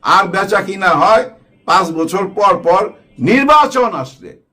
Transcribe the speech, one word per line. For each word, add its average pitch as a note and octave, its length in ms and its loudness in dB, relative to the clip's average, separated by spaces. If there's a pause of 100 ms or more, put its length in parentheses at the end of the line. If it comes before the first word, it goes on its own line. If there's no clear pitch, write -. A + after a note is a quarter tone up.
আর F#3 260 2
বেচা G3 340 -2
কিনা F#3+ 280 -4
হয় E3+ 400 2 (360)
পাঁচ E3+ 260 0
বছর E3 440 -4
পর G3 220 0
পর E3+ 320 0 (300)
নির্বাচন C4 760 2
আসলে। B2+ 480 -14 (120)